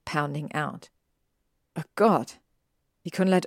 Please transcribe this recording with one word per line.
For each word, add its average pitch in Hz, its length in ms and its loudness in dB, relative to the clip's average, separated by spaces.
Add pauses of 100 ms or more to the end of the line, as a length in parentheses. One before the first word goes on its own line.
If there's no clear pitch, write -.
pounding 147 500 -4
out. 139 340 -6 (840)
Oh 160 80 -6 (120)
God! 190 380 2 (680)
He 175 60 -10
couldn't 190 220 2
let 180 160 4